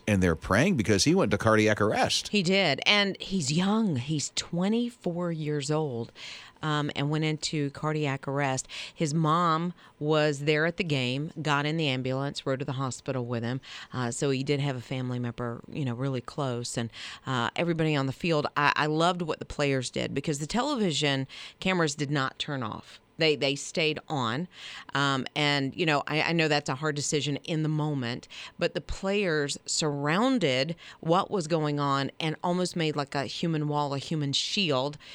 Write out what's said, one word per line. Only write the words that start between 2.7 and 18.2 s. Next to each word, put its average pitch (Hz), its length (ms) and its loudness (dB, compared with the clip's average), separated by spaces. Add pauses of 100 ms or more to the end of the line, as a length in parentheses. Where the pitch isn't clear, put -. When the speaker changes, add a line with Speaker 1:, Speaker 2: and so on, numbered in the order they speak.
Speaker 2:
And 202 340 4
he's 165 320 -2
young. 190 460 2
He's 143 380 -2
twenty-four 180 1000 -2
years 151 360 -2
old, 143 440 -2 (480)
um, 147 340 0
and 143 140 0
went 156 160 2
into 151 460 -2
cardiac 151 580 -2
arrest. 135 360 0 (300)
His 151 180 0
mom 165 600 2 (260)
was 151 420 2
there 151 240 2
at 170 120 0
the 208 80 0
game, 139 460 0 (100)
got 147 240 2
in 151 100 0
the 160 140 2
ambulance, 131 560 -2
rode 135 140 0
to 139 60 -6
the 139 80 -4
hospital 131 520 -4
with 120 180 -2
him. 123 160 -2 (320)
Uh, 123 200 -2
so 143 180 0
he 131 140 0
did 139 180 0
have 139 160 -2
a 120 40 -8
family 127 380 -4
member, 120 400 -4 (100)
you - 140 -4
know, 120 120 -2
really 131 260 -4
close. 123 560 -4
And, 117 140 -2 (360)
uh, 123 300 0
everybody 165 380 0
on 135 120 2
the 131 60 -2
field, 160 420 0